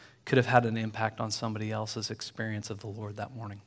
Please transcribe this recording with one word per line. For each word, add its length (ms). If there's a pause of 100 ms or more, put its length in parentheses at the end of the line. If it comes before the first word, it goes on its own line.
(260)
could 120
have 100
had 180
an 100
impact 460
on 100
somebody 400
else's 380
experience 600
of 100
the 80
Lord 300
that 160
morning." 340